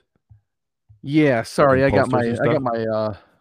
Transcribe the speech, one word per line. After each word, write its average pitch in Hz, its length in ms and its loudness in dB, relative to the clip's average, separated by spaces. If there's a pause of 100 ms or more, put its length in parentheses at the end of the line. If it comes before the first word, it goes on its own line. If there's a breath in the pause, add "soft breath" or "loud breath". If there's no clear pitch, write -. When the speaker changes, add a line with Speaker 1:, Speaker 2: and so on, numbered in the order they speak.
(1040)
Speaker 1:
Yeah, 139 400 2
sorry, 135 400 2
Speaker 2:
And 139 100 2
Speaker 1:
I - 40 4
got 127 140 0
my, 127 120 0
Speaker 2:
posters 117 180 -4
and 120 100 0
Speaker 1:
I - 40 0
got 135 80 -2
Speaker 2:
stuff? 120 120 -4
Speaker 1:
my, 113 120 -4
uh, 107 300 -4 (240 soft breath)